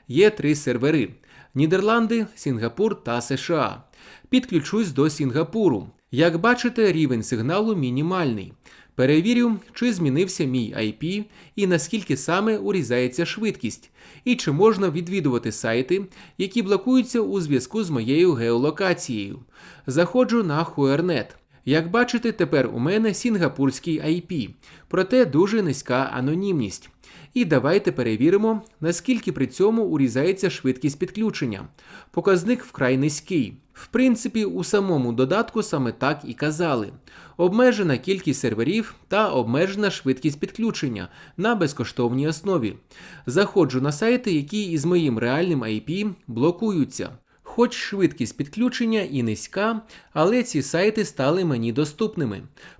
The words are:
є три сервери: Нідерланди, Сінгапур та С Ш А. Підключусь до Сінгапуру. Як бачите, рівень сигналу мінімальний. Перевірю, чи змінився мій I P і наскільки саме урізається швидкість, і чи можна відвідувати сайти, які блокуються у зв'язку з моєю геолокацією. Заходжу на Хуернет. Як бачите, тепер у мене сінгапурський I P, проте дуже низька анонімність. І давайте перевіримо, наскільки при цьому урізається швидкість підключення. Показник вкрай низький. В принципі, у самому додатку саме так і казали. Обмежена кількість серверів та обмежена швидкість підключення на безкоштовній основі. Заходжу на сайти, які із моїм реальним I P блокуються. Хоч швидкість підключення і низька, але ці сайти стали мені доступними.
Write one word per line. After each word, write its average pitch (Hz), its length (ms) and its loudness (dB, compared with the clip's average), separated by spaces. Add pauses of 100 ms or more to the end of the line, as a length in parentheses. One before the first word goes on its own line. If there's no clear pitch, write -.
є 180 220 4
три 151 260 0
сервери: 135 540 0 (460)
Нідерланди, 208 680 2 (100)
Сінгапур 131 680 -2
та 120 180 -2
С 131 160 -4
Ш 165 180 -2
А. 127 280 -2 (460)
Підключусь 202 640 0
до 139 180 2
Сінгапуру. 151 800 0 (220)
Як 160 260 2
бачите, 226 540 2
рівень 135 320 0
сигналу 175 520 -2
мінімальний. 139 760 -2 (420)
Перевірю, 208 600 4 (160)
чи 240 200 0
змінився 170 520 0
мій 120 320 -2
I 107 260 -4
P 196 200 -4 (320)
і 202 120 0
наскільки 175 500 -2
саме 208 400 0
урізається 143 680 -2
швидкість, - 680 -6 (340)
і 247 100 2
чи 202 160 -2
можна 190 380 4
відвідувати 151 640 -2
сайти, 127 540 -2 (320)
які 202 240 -2
блокуються 233 580 0
у 196 220 0
зв'язку 151 420 -2
з 175 60 -6
моєю 147 440 2
геолокацією. 123 1040 -2 (480)
Заходжу 196 560 2
на 156 200 0
Хуернет. 147 720 0 (300)
Як 160 260 2
бачите, 233 400 0
тепер 147 420 2
у 120 60 -4
мене 202 340 2
сінгапурський 156 880 0
I 170 300 -2
P, 123 180 -4 (380)
проте 190 380 4
дуже 196 360 2
низька 131 520 -2
анонімність. 143 760 -2 (440)
І 247 120 2
давайте 156 460 2
перевіримо, 170 720 2 (200)
наскільки 170 500 -2
при 135 160 -2
цьому 220 360 2
урізається 160 680 0
швидкість 139 500 -2
підключення. 180 680 -4 (440)
Показник 190 520 2
вкрай 131 340 0
низький. 147 600 -2 (160)
В - 140 -20
принципі, 233 580 0
у 185 180 -4
самому 165 500 0
додатку 185 500 0
саме 131 280 -2
так 147 340 -2
і 123 80 -10
казали. 147 560 -2 (480)
Обмежена 196 600 4
кількість 180 420 -2
серверів 131 560 -2 (120)
та 208 220 2
обмежена 175 600 0
швидкість 143 480 -2
підключення 139 680 -4 (300)
на 220 180 0
безкоштовній 135 720 0
основі. 156 480 -2 (500)
Заходжу 139 560 2
на 143 100 0
сайти, 226 420 0
які 170 380 -4
із 151 140 -2
моїм 160 340 2
реальним 139 440 0
I 110 260 -4
P 196 240 -2 (140)
блокуються. 151 840 -2 (340)
Хоч 233 300 0
швидкість 156 640 -2
підключення 220 640 -2
і 139 220 -4
низька, 202 580 -4 (320)
але 208 300 2
ці 160 180 -4
сайти 202 440 0
стали 160 400 0
мені 117 260 0
доступними. 147 720 -2 (380)